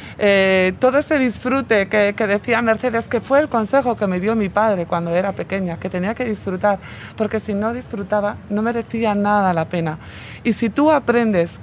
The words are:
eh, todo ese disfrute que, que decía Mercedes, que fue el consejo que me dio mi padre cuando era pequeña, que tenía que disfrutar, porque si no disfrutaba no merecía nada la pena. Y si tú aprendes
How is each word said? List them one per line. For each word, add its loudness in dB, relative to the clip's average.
eh, 4
todo 4
ese 0
disfrute 0
que, 2
que 0
decía 0
Mercedes, 0
que -2
fue 4
el -2
consejo 0
que -2
me 0
dio 0
mi 0
padre 0
cuando -2
era 0
pequeña, -6
que -6
tenía -2
que -6
disfrutar, 0
porque -2
si -6
no -2
disfrutaba -4
no -2
merecía -2
nada 2
la 0
pena. -2
Y 2
si 0
tú 4
aprendes 2